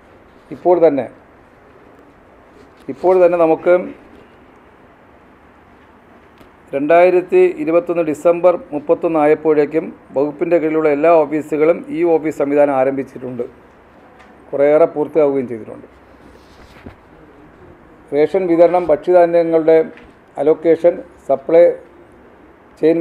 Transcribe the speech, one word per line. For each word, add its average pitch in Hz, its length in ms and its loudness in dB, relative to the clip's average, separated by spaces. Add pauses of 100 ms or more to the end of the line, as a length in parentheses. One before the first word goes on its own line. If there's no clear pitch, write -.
(540)
ഇപ്പോൾ 175 220 0 (100)
തന്നെ, 139 200 0 (1900)
ഇപ്പോൾ 175 300 0
തന്നെ 175 220 2
നമുക്ക് 160 280 0 (3000)
രണ്ടായിരത്തി 175 640 2 (220)
ഇരുപത്തൊന്ന് 170 500 -2
ഡിസംബർ 170 420 2 (200)
മുപ്പത്തൊന്ന് 165 500 -2
ആയപ്പോഴേക്കും 151 600 0 (320)
വകുപ്പിൻ്റെ 151 460 -2
കീഴിലുള്ള 156 340 -2
എല്ലാ 156 140 2 (120)
ഓഫീസുകളും 151 560 -2 (180)
ഈ 160 40 -6 (140)
ഓഫീസ് 151 280 -4
സംവിധാനം 143 380 0
ആരംഭിച്ചിട്ടുണ്ട്, 127 640 -6 (1040)
കുറേയേറെ 147 460 2
പൂർത്തിയാവുകയും 143 560 -2
ചെയ്തിട്ടുണ്ട്. 110 360 -14 (2250)
റേഷൻ 151 280 0 (100)
വിതരണം, 170 380 2
ഭക്ഷ്യധാന്യങ്ങളുടെ 165 840 2 (680)
അലോക്കേഷൻ, 160 520 0 (340)
സപ്ലൈ 160 360 2 (1160)
ചെയിൻ 160 200 0